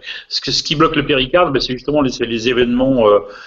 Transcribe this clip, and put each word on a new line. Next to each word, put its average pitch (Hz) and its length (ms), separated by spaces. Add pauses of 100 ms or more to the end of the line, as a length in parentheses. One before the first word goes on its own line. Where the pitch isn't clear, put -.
(280)
ce - 140
que, 135 100
ce - 120
qui 165 120
bloque 156 220
le 143 80
péricarde, 143 480
ben, 120 80
c'est 127 100
justement 143 300
les, 127 100
c'est 120 140
les 117 240
événements, 123 580
euh, 104 120 (280)